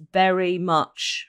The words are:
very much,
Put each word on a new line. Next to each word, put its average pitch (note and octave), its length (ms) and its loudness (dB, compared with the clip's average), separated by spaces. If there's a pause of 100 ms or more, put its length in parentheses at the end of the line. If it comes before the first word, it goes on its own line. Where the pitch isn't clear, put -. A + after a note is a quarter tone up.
(120)
very F#3 460 2
much, - 720 -2